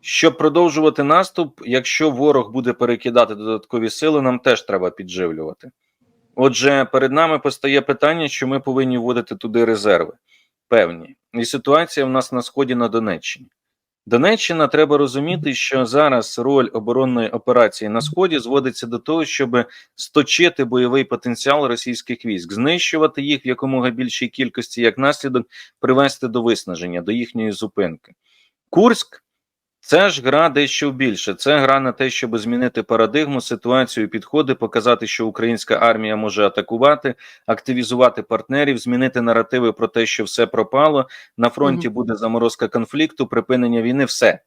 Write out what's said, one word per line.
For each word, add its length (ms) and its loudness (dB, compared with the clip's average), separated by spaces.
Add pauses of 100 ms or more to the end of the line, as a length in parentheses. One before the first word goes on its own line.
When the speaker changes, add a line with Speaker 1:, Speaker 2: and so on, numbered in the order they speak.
Speaker 1:
Щоб 360 2
продовжувати 640 2
наступ, 600 0
якщо 460 0
ворог 400 2
буде 220 -2
перекидати 600 2
додаткові 540 -4
сили, 320 0
нам 180 0
теж 220 2
треба 280 -2
підживлювати. 800 -8 (640)
Отже, 560 2
перед 200 2
нами 280 2
постає 420 0
питання, 460 0
що 200 -6
ми 120 -2
повинні 380 0
вводити 380 -2
туди 300 0
резерви 480 2 (540)
певні. 480 0 (180)
І 120 -2
ситуація 600 0
в 40 -2
нас 220 -2
на 100 -2
сході, 340 -2
на 120 0
Донеччині. 600 -4 (600)
Донеччина, 600 2
треба 300 2
розуміти, 560 -2
що 320 -2
зараз 540 0
роль 340 2
оборонної 560 -2
операції 600 2
на 120 -2
сході 380 -2
зводиться 480 -2
до 120 -6
того, 260 -2
щоб 400 -2 (300)
сточити 680 0
бойовий 400 0
потенціал 640 -2
російських 580 -6
військ, 280 -6
знищувати 680 0
їх 240 -4
в 20 -4
якомога 420 -2
більшій 380 -6
кількості, 540 -6
як 160 2
наслідок 500 -2 (320)
привести 480 2
до 140 -4
виснаження, 600 -4
до 100 -6
їхньої 400 -4
зупинки. 640 -6 (560)
Курськ — 520 2 (680)
це 220 6
ж 120 -6
гра 280 4
дещо 420 0
більше. 420 -4
Це 260 2
гра 200 4
на 120 -2
те, 180 -2
щоб 280 -6
змінити 460 -2
парадигму, 580 0
ситуацію, 680 -2
підходи, 460 -2
показати, 520 0
що 200 -4
українська 480 -2
армія 400 2
може 300 0
атакувати, 720 0 (300)
активізувати 760 0
партнерів, 560 -2
змінити 440 -2
наративи 500 2
про 160 -2
те, 180 0
що 180 -4
все 240 0
пропало, 600 0 (300)
на 120 2
фронті 380 0
Speaker 2:
Мгм. 60 -4
Speaker 1:
буде 220 -4
заморозка 520 -2
конфлікту, 600 -4
припинення 540 0
війни, 240 0
все. 420 2